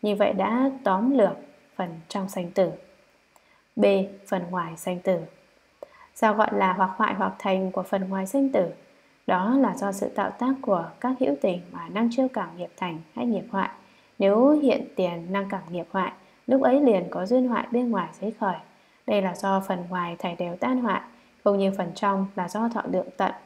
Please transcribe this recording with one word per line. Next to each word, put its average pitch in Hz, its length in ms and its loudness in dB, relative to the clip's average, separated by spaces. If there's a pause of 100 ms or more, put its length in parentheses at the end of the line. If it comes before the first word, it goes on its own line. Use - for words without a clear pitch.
Như 208 140 0
vậy 202 160 4
đã 220 380 2 (140)
tóm 202 340 2
lược 190 180 4 (400)
phần 180 140 -4 (180)
trong 190 200 -6
sanh 175 220 -8
tử. 180 200 2 (1040)
B. 208 80 4 (420)
Phần 185 240 -4
ngoài 170 260 -6
sanh 180 240 -6
tử. 185 180 0 (960)
Sao 214 200 2
gọi 214 180 6
là 196 200 2
hoặc 185 240 2
hoại 214 180 0
hoặc 190 240 -2
thành 190 340 0
của 190 100 -2
phần 190 260 -2
ngoài 190 180 -4
sanh 277 220 2
tử? 214 180 2 (600)
Đó 190 340 2
là 220 160 4
do 202 160 -2
sự 196 160 -4
tạo 196 220 -2
tác 262 320 -2
của 180 220 2 (160)
các 254 200 0
hữu 269 220 2
tình 175 180 0 (120)
mà 170 160 -14
năng 214 240 0
chiêu 262 160 0
cảm 202 280 -6
nghiệp 175 200 -10
thành 170 220 -6 (160)
hay 240 120 -4
nghiệp 208 240 -2
hoại. 196 180 0 (500)
Nếu 214 320 6 (120)
hiện 254 220 2 (120)
tiền 170 360 -4
năng 196 180 -2
cảm 185 200 -6
nghiệp 175 200 -8
hoại, 185 220 -2 (340)
lúc 262 160 4
ấy 254 180 6
liền 214 300 4
có 180 160 -6
duyên 254 220 2
hoại 233 220 -2
bên 240 200 0
ngoài 180 180 -2 (120)
giấy 214 200 -6
khởi. 196 140 0 (520)
Đây 208 160 2
là 180 120 -2
do 196 340 0
phần 185 100 -2 (100)
ngoài 175 300 -6
thảy 175 200 -6
đều 175 180 -6
tan 254 240 0
hoại, 220 200 0 (440)
không 202 140 4
như 196 200 2
phần 170 160 -4
trong 196 320 0 (100)
là 180 120 -4
do 220 200 -2
thọ 226 140 -4 (100)
lượng 185 240 0
tận. 190 160 0 (140)